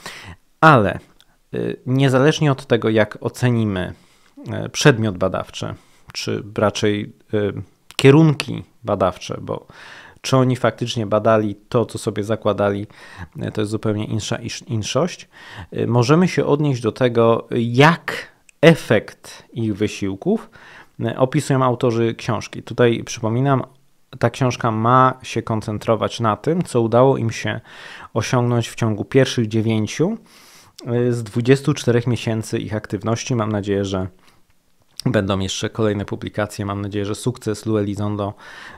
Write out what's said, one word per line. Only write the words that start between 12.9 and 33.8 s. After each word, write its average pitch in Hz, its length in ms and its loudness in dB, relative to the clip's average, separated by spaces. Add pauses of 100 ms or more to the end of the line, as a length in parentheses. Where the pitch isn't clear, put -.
e, 110 120 -6
to 110 100 -4
jest 104 100 -4
zupełnie 107 340 -4
insza-, 113 360 -6
isz-, - 260 -12
inszość. 127 600 -4 (420)
E, 110 160 -2
możemy 123 400 4
się 139 180 0
odnieść 143 360 0
do 110 100 0
tego, 117 560 2 (140)
jak 131 640 2 (340)
efekt - 840 2 (100)
ich 110 220 -2
wysiłków, 101 760 -2 (560)
e, 113 120 -4
opisują 131 460 0
autorzy 117 520 0
książki. - 480 -8
Tutaj 120 400 2
przypominam, 123 600 -2 (560)
ta 120 100 2
książka 123 420 -2
ma 123 520 2
się - 180 -6
koncentrować 107 800 -2
na 110 160 0
tym, 170 280 -2
co - 180 0
udało 123 360 4
im 113 140 -2
się 110 300 -6 (520)
osiągnąć 120 560 0
w - 60 -16
ciągu 110 300 -2
pierwszych 127 420 2
dziewięciu, 110 720 -2 (680)
e, 123 260 0
z 120 120 -4
dwudziestu 127 500 2
czterech 120 340 0
miesięcy 113 520 -2
ich 107 160 -6
aktywności. 110 600 -4
Mam 110 160 -2
nadzieję, 101 340 0